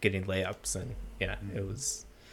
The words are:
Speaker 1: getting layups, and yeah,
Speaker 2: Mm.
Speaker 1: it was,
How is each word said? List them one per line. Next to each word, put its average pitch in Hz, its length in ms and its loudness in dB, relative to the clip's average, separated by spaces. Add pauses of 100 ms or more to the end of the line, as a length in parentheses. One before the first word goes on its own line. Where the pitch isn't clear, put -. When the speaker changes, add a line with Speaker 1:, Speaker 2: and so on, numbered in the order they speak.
Speaker 1:
getting 95 240 4
layups, 95 500 0
and 92 200 -4 (240)
yeah, 95 180 0
Speaker 2:
Mm. 101 180 -4
Speaker 1:
it 98 120 0
was, - 380 -4 (280)